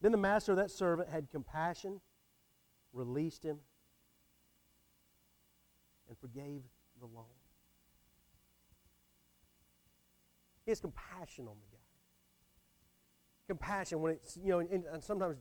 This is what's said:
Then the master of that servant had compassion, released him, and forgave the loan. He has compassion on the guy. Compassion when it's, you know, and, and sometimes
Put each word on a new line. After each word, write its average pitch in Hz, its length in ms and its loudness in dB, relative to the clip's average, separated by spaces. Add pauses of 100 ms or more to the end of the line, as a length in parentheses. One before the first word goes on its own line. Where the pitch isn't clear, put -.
Then 208 100 8
the 220 60 8
master 202 340 4
of 185 60 6
that 196 140 4
servant 175 380 2
had 147 200 -4
compassion, 165 720 -4 (880)
released 131 520 -2
him, 151 160 -2 (2500)
and 117 100 -16
forgave 139 460 -10 (360)
the 123 60 -16
loan. 113 200 -16 (3500)
He - 60 2
has 147 80 4
compassion 156 680 -10
on 104 120 -16
the 104 80 -20
guy. 107 100 -20 (1700)
Compassion 185 540 -2
when 160 120 4
it's, - 240 -10
you 190 120 0
know, 175 100 6
and, 175 240 0
and 151 200 -8
sometimes 185 380 0